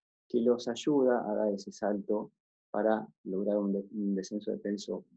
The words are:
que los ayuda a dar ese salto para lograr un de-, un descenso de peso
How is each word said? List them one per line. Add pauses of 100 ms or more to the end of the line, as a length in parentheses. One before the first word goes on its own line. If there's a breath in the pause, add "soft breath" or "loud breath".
(280)
que
los
ayuda
a
dar
ese
salto (380)
para (160)
lograr
un
de-,
un
descenso
de
peso (120)